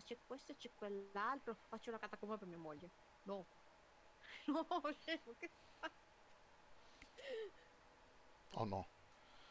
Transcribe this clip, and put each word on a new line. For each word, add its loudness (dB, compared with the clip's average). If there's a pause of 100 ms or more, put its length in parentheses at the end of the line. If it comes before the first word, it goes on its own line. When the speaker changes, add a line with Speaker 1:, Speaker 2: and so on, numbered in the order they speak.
Speaker 1:
c'è -4 (100)
questo -6
e -6
c'è -6
quell'altro, 2 (140)
faccio -2
la -2
catacomba 0
per -4
mia -4
moglie." -6 (340)
No. 0
<laughs> -10
No, 8 (380)
cioè, 4
ma -8
che -2 (300)
fa? 2 (2750)
Speaker 2:
Oh 6
no. 2 (640)